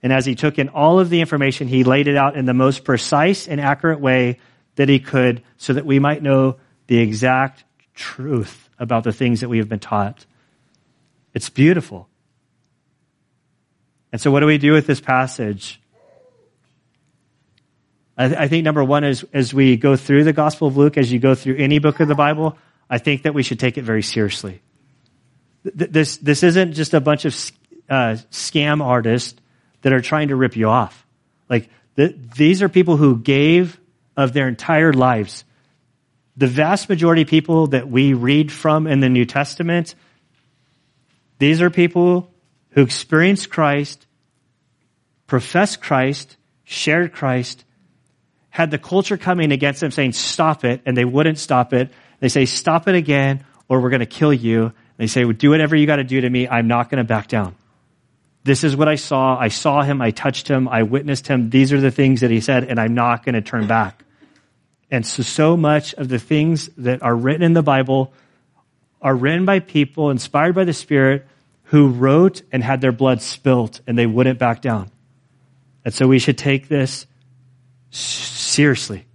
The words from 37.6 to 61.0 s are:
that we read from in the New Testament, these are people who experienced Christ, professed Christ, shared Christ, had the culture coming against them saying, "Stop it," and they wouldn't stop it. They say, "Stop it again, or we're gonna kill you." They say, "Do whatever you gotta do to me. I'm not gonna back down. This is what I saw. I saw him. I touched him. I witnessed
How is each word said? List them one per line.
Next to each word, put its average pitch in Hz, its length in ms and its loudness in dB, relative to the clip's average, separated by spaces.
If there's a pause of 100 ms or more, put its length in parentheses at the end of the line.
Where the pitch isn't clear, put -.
that 135 220 -2
we 135 240 2
read 143 380 0
from 156 360 -2
in 139 120 2
the 135 100 2
New 123 160 2
Testament, 165 720 -4 (1400)
these 156 220 2
are 175 80 4
people 175 640 0 (400)
who 143 100 4
experienced 165 680 0
Christ, 143 560 -4 (1200)
professed 175 560 -2
Christ, 135 560 -2 (260)
shared 165 480 -2
Christ, 127 520 -6 (880)
had 165 180 -2
the 147 80 -6
culture 190 400 -4
coming 175 340 0
against 139 300 -2
them 156 80 -4
saying, 131 240 -2
"Stop - 500 -2
it," 123 220 -2
and 131 100 -2
they 123 100 0
wouldn't 147 340 0
stop 123 340 0
it. 131 180 -2 (280)
They 131 100 0
say, 135 160 0
"Stop 165 420 -2
it 196 60 2
again, 139 500 0 (240)
or 131 140 2
we're 123 80 0
gonna 120 160 0
kill 151 280 0
you." 113 400 -2 (240)
They 113 100 -4
say, 120 240 0
"Do 127 180 0
whatever 156 260 2
you 147 120 2
gotta 143 160 0
do 131 180 -2
to 123 80 -2
me. 123 180 -2
I'm 117 200 0
not 120 220 0
gonna 131 140 -2
back 113 240 -4
down. 95 280 -4 (880)
This 135 200 0
is 143 120 0
what 151 120 2
I 151 80 2
saw. 131 440 0
I 120 100 0
saw 147 320 0
him. 139 200 -2
I 113 100 0
touched - 360 -6
him. 131 200 0
I 117 160 0
witnessed 139 440 -4